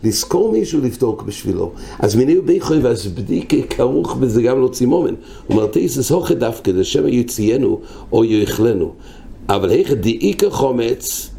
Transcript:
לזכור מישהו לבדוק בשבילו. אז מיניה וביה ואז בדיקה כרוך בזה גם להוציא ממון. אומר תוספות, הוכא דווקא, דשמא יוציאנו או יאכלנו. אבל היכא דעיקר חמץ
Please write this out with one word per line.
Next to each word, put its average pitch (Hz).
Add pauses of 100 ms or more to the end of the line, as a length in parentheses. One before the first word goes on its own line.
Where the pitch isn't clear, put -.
לזכור 180
מישהו 185
לבדוק 120
בשבילו. 90 (260)
אז 104
מיניה 143
וביה 175 (200)
ואז 117
בדיקה 101 (140)
כרוך 139
בזה 120
גם 127
להוציא 127
ממון. 156 (360)
אומר 107
תוספות, 135
הוכא 170
דווקא, 113
דשמא 95
יוציאנו 120 (320)
או 113
יאכלנו. 107 (560)
אבל 95
היכא 143
דעיקר 117
חמץ 123